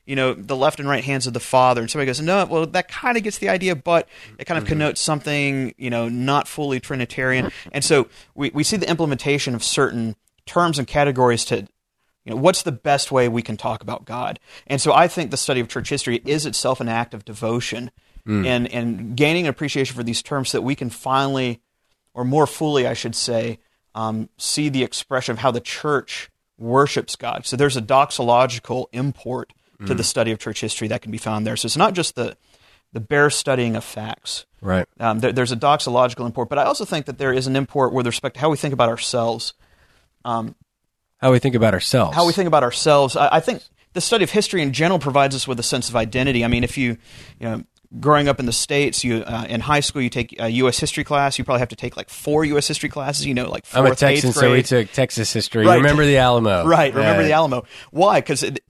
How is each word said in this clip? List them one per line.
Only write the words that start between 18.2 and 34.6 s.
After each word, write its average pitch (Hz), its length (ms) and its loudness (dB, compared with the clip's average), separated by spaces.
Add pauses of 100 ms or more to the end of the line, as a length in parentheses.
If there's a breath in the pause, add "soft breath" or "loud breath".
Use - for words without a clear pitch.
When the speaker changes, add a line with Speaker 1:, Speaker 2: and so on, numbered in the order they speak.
Speaker 2:
Mm. 107 200 0
Speaker 1:
and, 120 220 0
and 117 480 -6
gaining 156 300 2
an 143 40 0
appreciation 135 460 -4
for 123 60 -6
these 117 200 -4
terms 135 280 -4
so 131 80 -2
that 98 40 0
we 131 120 -2
can 127 160 -6
finally, 131 680 -2 (520)
or 123 120 -8
more 139 220 4
fully, 147 400 0
I 120 80 -2
should 117 200 -6
say, 117 440 -2 (360)
um, 110 420 -4
see - 320 -2
the 135 140 0
expression 127 500 -4
of 110 60 -4
how 127 120 2
the 120 100 -2
church - 680 -6 (300)
worships 127 580 0
God. - 300 -8
So 131 100 -6
there's 135 220 2
a 113 40 -4
doxological 123 1080 2
import 123 600 -6 (340)
to 95 80 0
the 113 80 -2
Speaker 2:
Mm. 110 40 -2
Speaker 1:
study 117 260 0
of 107 60 -4
church - 220 -8
history 110 280 -6
that 110 120 -4
can 110 120 -12
be 110 60 -8
found 107 280 -4
there. 110 100 -4
So - 100 -4
it's 113 120 -2
not 190 160 4
just 175 220 -4
the, 117 200 -6 (560 soft breath)
the 117 80 -8
bare 147 300 4
studying 123 460 0
of 117 80 -6
facts. - 600 -10 (160)
Speaker 2:
Right. 92 260 0 (120)